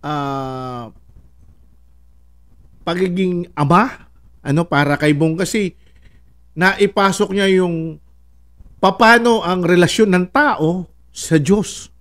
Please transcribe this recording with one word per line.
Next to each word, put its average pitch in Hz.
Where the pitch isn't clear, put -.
ah, 131
pagiging 180
ama, 170
ano, 147
para 143
kay 147
Bong, 160
kasi 190
naipasok 196
niya 190
yung 165
papano 226
ang 180
relasyon 175
ng 180
tao 185
sa -
Diyos. 175